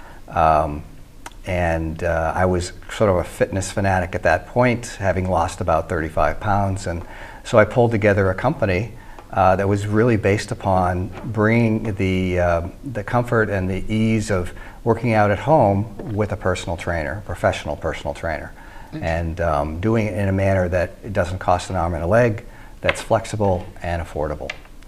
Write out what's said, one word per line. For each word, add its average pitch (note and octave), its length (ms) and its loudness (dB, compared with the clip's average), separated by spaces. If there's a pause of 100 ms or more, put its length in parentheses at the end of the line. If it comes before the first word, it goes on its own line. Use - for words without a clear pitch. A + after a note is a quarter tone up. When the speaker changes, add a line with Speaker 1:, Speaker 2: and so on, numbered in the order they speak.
(280)
Speaker 1:
Um, D#2 560 4 (640)
and, E2 560 0
uh, E2 320 0
I F#2 100 2
was F2+ 280 0 (180)
sort G#2+ 180 2
of F2+ 80 4
a E2 60 2
fitness - 480 -2
fanatic F#2 420 0
at F2+ 100 -4
that F2 240 2
point, B2 380 2 (140)
having F#2 300 0
lost F2+ 320 0
about E2 280 0
thirty-five D#2+ 500 0
pounds. G2 460 0
And E2+ 180 -6 (400)
so - 140 0
I G#2+ 80 10
pulled A#2+ 240 4
together G2+ 400 4
a F#2+ 60 0
company, G#2 560 0 (400)
uh, F#2 240 6
that G2 120 2
was G2+ 200 0
really G#2+ 300 4
based G2+ 340 2
upon F#2 580 0 (160)
bringing A2 720 2
the, F#2 440 0
uh, F2 280 2 (160)
the A2+ 200 -8
comfort A#2+ 460 0
and F#2+ 180 0
the F#2+ 240 -2
ease A2 400 2
of F2+ 220 -2 (300)
working A2+ 300 2
out G#2 160 6
at G2+ 100 2
home A2+ 760 2
with G2+ 160 0
a G#2 60 -4
personal F2+ 400 -2
trainer, E2+ 480 -4
professional F2 500 -2
personal D2+ 380 -4
trainer, D2+ 400 -6 (400)
Speaker 2:
Interesting. D#3 100 -8
Speaker 1:
and, E2 380 -2
um, D#2 380 0
doing A2 280 2
it G2+ 100 -4
in G2+ 100 0
a G2 40 2
manner F#2+ 380 2
that F2+ 220 0 (120)
it G#2+ 80 -8
doesn't F#2 280 -2
cost F2+ 300 0
an F#2 60 -4
arm E2+ 200 0
and D#2 80 -4
a E2+ 40 -2
leg, A2 380 2 (360)
that's - 200 -2
flexible G2+ 640 0 (160)
and E2+ 200 -4
affordable. D2+ 500 -6 (360)